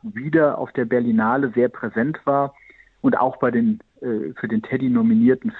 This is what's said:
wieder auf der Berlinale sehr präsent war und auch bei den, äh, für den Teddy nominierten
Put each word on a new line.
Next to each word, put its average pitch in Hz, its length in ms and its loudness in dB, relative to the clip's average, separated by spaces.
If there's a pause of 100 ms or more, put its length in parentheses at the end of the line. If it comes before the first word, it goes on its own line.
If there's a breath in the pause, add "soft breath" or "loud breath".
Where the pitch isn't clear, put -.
wieder 143 540 0
auf - 160 -8
der 123 120 -2
Berlinale 120 720 0
sehr 120 140 2
präsent 120 560 -4
war 139 280 0 (480 soft breath)
und 120 160 2
auch 127 200 0
bei 127 120 0
den, 117 300 0 (220)
äh, 107 380 -6
für - 80 -6
den 110 140 -2
Teddy 131 280 -4
nominierten 117 720 4